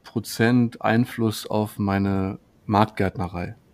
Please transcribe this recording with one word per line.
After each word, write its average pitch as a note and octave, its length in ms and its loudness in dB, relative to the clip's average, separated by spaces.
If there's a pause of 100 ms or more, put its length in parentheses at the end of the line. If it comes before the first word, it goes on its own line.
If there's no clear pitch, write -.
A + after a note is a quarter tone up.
Prozent A#2 800 0
Einfluss A2+ 640 0
auf G#2+ 320 -2
meine G2 600 0 (280)
Marktgärtnerei. F#2+ 920 -2 (180)